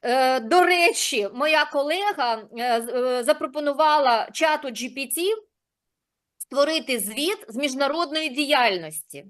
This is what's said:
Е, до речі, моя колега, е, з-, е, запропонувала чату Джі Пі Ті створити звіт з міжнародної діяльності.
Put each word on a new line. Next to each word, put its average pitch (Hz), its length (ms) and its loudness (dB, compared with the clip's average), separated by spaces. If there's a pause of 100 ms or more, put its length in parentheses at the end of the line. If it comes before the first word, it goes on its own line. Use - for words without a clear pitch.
Е, 262 380 2
до 320 240 4
речі, 339 680 2
моя 302 320 2
колега, 294 800 -2 (160)
е, 233 220 0
з-, 233 80 -10
е, 247 340 -2
запропонувала 294 1080 2
чату 311 360 0
Джі 240 200 -8
Пі 269 160 -8
Ті 339 280 -2 (1040)
створити 285 640 -2
звіт 277 480 -4
з 214 80 -14
міжнародної 294 760 -2
діяльності. 226 1000 -2